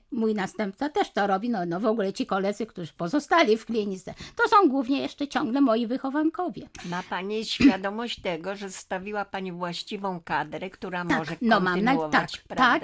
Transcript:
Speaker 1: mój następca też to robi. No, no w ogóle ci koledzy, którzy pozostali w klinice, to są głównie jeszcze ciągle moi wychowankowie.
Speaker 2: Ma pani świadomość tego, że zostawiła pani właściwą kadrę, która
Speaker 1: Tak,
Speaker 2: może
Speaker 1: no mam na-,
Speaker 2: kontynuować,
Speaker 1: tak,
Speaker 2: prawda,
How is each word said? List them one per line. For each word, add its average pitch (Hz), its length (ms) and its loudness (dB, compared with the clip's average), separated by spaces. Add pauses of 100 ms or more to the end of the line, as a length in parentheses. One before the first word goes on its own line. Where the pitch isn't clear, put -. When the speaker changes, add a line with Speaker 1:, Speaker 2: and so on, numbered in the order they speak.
(120)
Speaker 1:
mój 220 220 0
następca 202 540 -4
też 392 240 0
to 202 140 2
robi. 196 240 0
No, 180 160 -2
no 170 140 -2
w 240 60 0
ogóle 208 260 2
ci 262 140 -4
koledzy, 202 400 -2
którzy 175 260 -10
pozostali 269 640 2
w - 100 -6
klinice, 208 480 -4 (220)
to 453 120 2
są 403 200 8
głównie 269 320 0
jeszcze 277 280 -6
ciągle 269 320 0
moi 233 260 4
wychowankowie. 269 840 -2 (220)
Speaker 2:
Ma 175 200 -4
pani 208 340 -4
świadomość 214 760 2
tego, 180 360 -4
że 202 120 -10
zostawiła 196 560 -6
pani 190 280 -8
właściwą 180 680 -6
kadrę, 156 500 -4
która 180 340 -8
Speaker 1:
Tak, 208 140 0
Speaker 2:
może 160 240 -6
Speaker 1:
no 220 180 4
mam 180 40 2 (200)
na-, 247 60 4
Speaker 2:
kontynuować, 165 420 2
Speaker 1:
tak, - 100 -12 (160)
Speaker 2:
prawda, 240 260 6